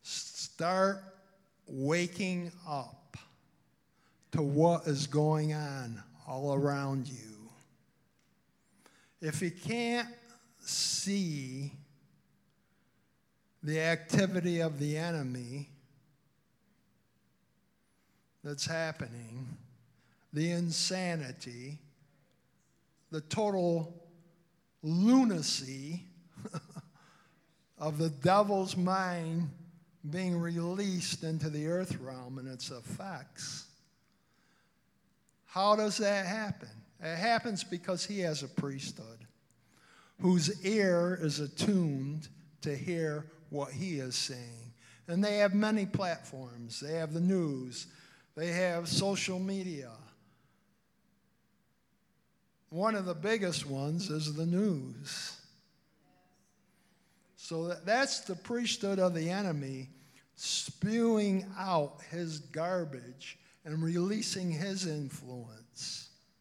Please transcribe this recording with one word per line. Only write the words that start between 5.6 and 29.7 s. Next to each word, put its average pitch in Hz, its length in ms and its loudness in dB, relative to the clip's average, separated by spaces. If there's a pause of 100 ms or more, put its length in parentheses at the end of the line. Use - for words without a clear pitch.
all 139 240 -2
around 139 560 0
you. 107 420 -14 (1700)
If 156 180 -4
you 175 100 0
can't 233 580 -2 (520)
see 143 1120 -2 (1900)
the 156 180 0
activity 170 800 2
of 156 180 0
the 147 180 0
enemy 139 760 -4 (2750)
that's 147 220 -6
happening, 127 840 -6 (840)
the 160 160 2
insanity, 156 1300 -2 (1300)
the 156 120 -4
total 175 840 2 (800)
lunacy 165 1200 4 (480)
<laughs> - 1300 -16
of 151 180 -2
the 160 140 2
devil's 190 680 4
mind 175 720 2 (600)